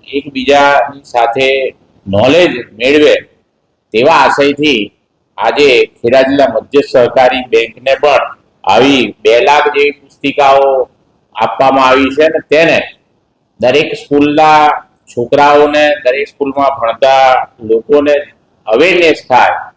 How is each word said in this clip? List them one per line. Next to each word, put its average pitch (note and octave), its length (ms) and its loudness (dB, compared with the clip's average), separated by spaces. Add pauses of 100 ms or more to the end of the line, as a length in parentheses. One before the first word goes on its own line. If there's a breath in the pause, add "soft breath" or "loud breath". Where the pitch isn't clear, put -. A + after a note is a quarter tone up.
(180)
એકબીજાની C#3 840 -2 (100)
સાથે B2 340 -2 (580)
નોલેજ C3 480 0 (240)
મેળવે C#3 380 2 (760)
તેવા C#3+ 280 2
આશયથી C#3+ 600 -2 (560)
આજે A#2+ 300 0 (300)
ખેડા A#2+ 320 0
જિલ્લા C3+ 240 0
મધ્ય C#3 280 -2 (100)
સહકારી B2+ 600 0
બેંકને A#2 420 -2 (100)
પણ C#3 280 0 (320)
આવી B2+ 400 2 (200)
બે A2 120 2 (120)
લાખ D3 280 2
જેવી C#3+ 240 -2
પુસ્તિકાઓ C#3 720 0 (640)
આપવામાં C3 520 0
આવી C3+ 280 0
છે D3+ 100 2
અને D#3+ 140 -2 (100)
તેને D3 280 0 (840)
દરેક C3 360 0
સ્કૂલના D3+ 680 0 (500)
છોકરાઓને, D3 720 0 (200)
દરેક C3+ 280 -2
સ્કૂલમાં C#3 460 -4
ભણતા C3 500 0 (420)
લોકોને C#3+ 460 0 (520)
અવેરનેસ E3 600 0
થાય B2+ 320 0 (180)